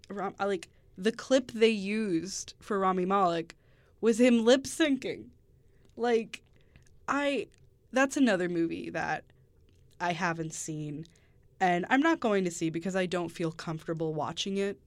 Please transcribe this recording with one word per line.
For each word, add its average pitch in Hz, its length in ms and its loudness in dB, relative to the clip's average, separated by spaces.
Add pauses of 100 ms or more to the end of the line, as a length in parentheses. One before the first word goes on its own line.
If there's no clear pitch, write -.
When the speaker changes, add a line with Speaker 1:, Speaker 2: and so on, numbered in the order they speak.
Speaker 1:
film. 196 120 -10
Speaker 2:
Ram-, 190 200 -6
I, 196 60 -4
like, 196 240 -4 (300)
the 208 140 0
clip 262 400 0
they 226 180 4
used 196 920 -4
for 202 180 -4
Rami 185 280 0
Malek 175 500 0 (460)
was 220 180 2
him 240 240 6
lip 269 200 6
syncing. 262 640 -2 (680)
Like, 226 460 -2 (680)
I, 277 380 0 (440)
that's 269 280 2
another 190 320 4
movie 165 400 -2
that 160 340 -4 (720)
I 175 140 0
haven't 165 400 -4
seen, 151 540 -8 (520)
and 180 300 2
I'm 262 140 4
not 320 180 4
going 202 240 2
to 175 60 0
see 170 180 -2
because 165 260 -4
I 185 120 2
don't 175 240 -2
feel 165 200 -4
comfortable 160 640 -4
watching 156 460 -4
it, 196 280 -2